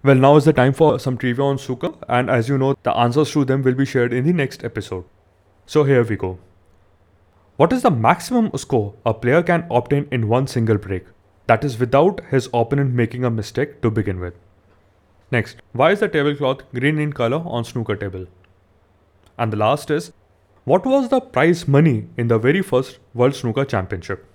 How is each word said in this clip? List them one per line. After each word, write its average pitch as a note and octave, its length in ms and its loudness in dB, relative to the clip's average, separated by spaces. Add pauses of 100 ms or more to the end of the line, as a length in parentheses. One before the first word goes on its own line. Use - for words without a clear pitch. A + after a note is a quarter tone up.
Well, C3+ 140 6 (100)
now D3 100 8
is D3 80 6
the D#3 80 6
time C3 220 4
for D3+ 240 2
some C3 180 -4
trivia B2+ 300 -2
on C#3 100 0
snooker, C#3 380 -6 (140)
and B2 200 0
as A#2+ 220 0
you C#3 80 0
know, C3 240 0
the - 120 -2
answers A#2+ 380 2
to C#3+ 140 0
them C3+ 160 0
will B2+ 120 2
be C3+ 120 0
shared B2 260 -2
in B2 140 -2
the F3+ 80 2
next C#3 300 -4
episode. F#2+ 420 -10 (600)
So D3+ 180 2
here C3+ 180 4
we A2 140 -2
go. F#2 200 -8 (1200)
What E3+ 160 4
is B3+ 100 -2
the A#3 100 4
maximum E3+ 640 0
score G#2 360 -2 (120)
a A2 80 0
player B2 260 2
can E3+ 300 -2
obtain C#3 400 0
in A#2 160 -2
one B2+ 220 0
single A2+ 300 0
break? F#2+ 260 -8 (420)
That A2+ 160 2
is B2+ 160 -6
without C#3 520 2
his C3 220 -2
opponent B2+ 400 0
making A#2+ 320 -2
a B2 60 0
mistake A#2 520 -6
to A#2 80 0
begin G#2 280 -4
with. F2+ 160 -10 (960)
Next, A#2 280 -4 (140)
why C3 200 2
is G3 80 -2
the G3+ 80 -2
tablecloth C#3+ 640 -2
green C#3+ 260 -2
in D3+ 140 -4
color B2 340 -2
on A#2+ 180 -4
snooker A2 300 -6
table? F#2+ 320 -10 (1120)
And A2+ 140 -2
the G#2 60 -4
last C3 340 0
is, E3+ 200 -4 (520)
what F3 200 2
was C4 240 0
the C4 120 2
prize E3+ 480 0
money C#3 480 4
in A#2 100 -4
the A2+ 120 2
very D3 240 2
first - 360 -4 (160)
World B2+ 220 2
Snooker B2+ 280 -2
Championship? F#2 720 -6